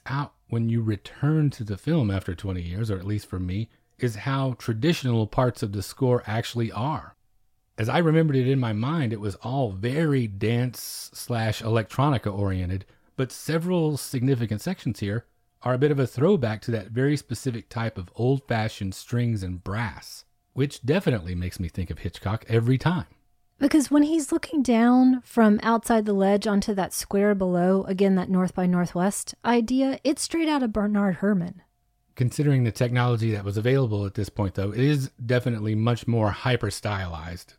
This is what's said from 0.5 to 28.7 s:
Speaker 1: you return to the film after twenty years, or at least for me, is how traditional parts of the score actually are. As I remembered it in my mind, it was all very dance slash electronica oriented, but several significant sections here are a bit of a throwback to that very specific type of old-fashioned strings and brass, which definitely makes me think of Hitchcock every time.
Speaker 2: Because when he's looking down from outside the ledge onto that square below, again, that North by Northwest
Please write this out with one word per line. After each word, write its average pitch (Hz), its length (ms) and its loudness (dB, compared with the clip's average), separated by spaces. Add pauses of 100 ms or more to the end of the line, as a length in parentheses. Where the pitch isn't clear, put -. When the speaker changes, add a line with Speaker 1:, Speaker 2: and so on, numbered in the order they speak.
Speaker 1:
you 117 120 0
return 143 720 0
to - 120 -10
the 104 140 -6
film 143 320 2
after 95 240 -2
twenty 90 300 -6
years, 98 260 -4
or 98 80 -2
at 90 80 -10
least 104 220 -4
for 92 120 -6
me, 92 300 -4 (300)
is 117 160 -2
how 135 380 -2
traditional 117 760 0
parts - 340 0
of 101 120 -4
the 104 100 -4
score 123 420 0
actually 113 460 -4
are. 131 440 -6 (640)
As 110 120 -2
I 139 100 2
remembered 160 380 4
it 127 100 4
in 135 120 2
my 113 140 0
mind, 120 400 -2
it 107 60 -6
was 101 160 -4
all 127 360 -4
very 131 540 0
dance 110 880 -2
slash 113 480 -2
electronica 113 760 0
oriented, 95 500 -2 (320)
but 127 140 -2
several 165 680 0
significant 120 640 0
sections - 380 -6
here 104 260 -4 (360)
are 123 120 0
a 127 40 0
bit 143 140 4
of 143 80 0
a 127 80 2
throwback 127 540 0
to - 100 -6
that 110 200 -4
very 131 240 2
specific 117 540 -8
type 113 280 -4
of 90 180 -10
old-fashioned 113 760 -2
strings 117 480 -2
and 90 220 -8
brass, - 640 -8 (280)
which 143 320 -4
definitely 123 480 0
makes 87 260 -6
me 87 100 -4
think 90 200 -6
of 80 100 -8
Hitchcock - 500 -6
every 117 280 2
time. 156 280 0 (520)
Speaker 2:
Because 285 320 2
when 294 140 6
he's 311 300 0
looking 320 280 -2
down 247 600 6
from 214 420 4
outside 226 420 2
the 208 80 0
ledge 202 320 2
onto 202 280 0
that 190 200 -2
square 202 400 0
below, 185 540 2
again, 190 280 4
that 180 140 0
North 185 240 2
by 185 120 0
Northwest 180 680 0 (120)